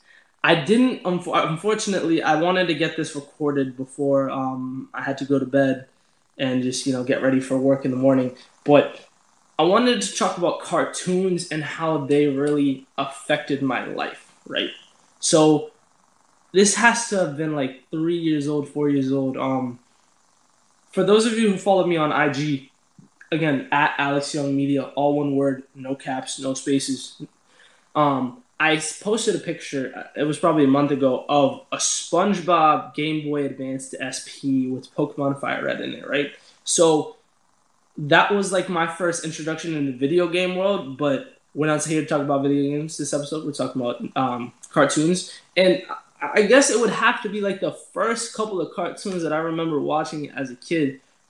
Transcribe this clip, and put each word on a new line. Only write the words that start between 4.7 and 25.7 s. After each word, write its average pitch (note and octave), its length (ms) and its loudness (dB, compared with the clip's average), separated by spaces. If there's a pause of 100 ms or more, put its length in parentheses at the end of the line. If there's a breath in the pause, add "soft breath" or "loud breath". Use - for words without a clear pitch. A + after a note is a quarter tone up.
I B2 80 -10
had C3+ 160 -4
to C#3 60 -6
go C#3 140 2
to C3 80 -2
bed C3 400 2 (520)
and B2+ 240 0
just, B2+ 240 -2
you C3+ 60 0
know, B2 120 -2
get B2 160 0
ready C3 200 4
for C3 180 -2
work C3+ 260 2
in C3+ 60 -2
the B2 60 -2
morning. C3 400 2 (280 loud breath)
But - 420 4 (520)
I D#3 60 4
wanted A3 360 4
to - 160 -6
talk F#3 220 -2
about E3+ 220 -2
cartoons F3+ 920 -2
and D#3 120 -4
how D3+ 440 -4
they C#3+ 220 4
really C#3+ 580 0 (100)
affected C#3 640 -2
my A#2+ 240 -2
life, - 480 -8 (140)
right? F2 240 -4 (500)
So D#3 520 4 (800)
this G3+ 240 4
has A3+ 320 4
to G3+ 100 0
have D3+ 180 0
been, D3+ 180 -4
like, C3 360 -4
three E3+ 280 0
years D3+ 300 0
old, D3 200 -2
four D3 200 -2
years C3+ 240 2
old. C3+ 240 0
Um, B2+ 440 -2 (1120)
for F#3 120 0
those G#3+ 220 4
of A3+ 80 0
you A3 160 2
who F#3 80 0
follow F#3+ 260 2
me E3+ 120 0
on D3+ 160 0
I D3 180 2
G, C#3 400 -4 (600)
again, D3+ 420 0
at D3 260 2
Alex C#3+ 360 -2
Young C#3 220 -2
Media, C#3 280 0 (100)
all C#3+ 240 2
one C#3+ 180 0
word, C#3 280 0 (100)